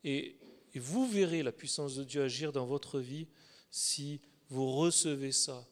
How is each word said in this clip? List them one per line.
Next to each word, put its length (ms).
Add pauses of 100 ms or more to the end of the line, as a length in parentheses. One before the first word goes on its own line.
Et, 320 (360)
et 60
vous 260
verrez 380
la 80
puissance 440
de 100
Dieu 180
agir 300
dans 120
votre 340
vie 280 (440)
si 500 (280)
vous 220
recevez 640
ça. 380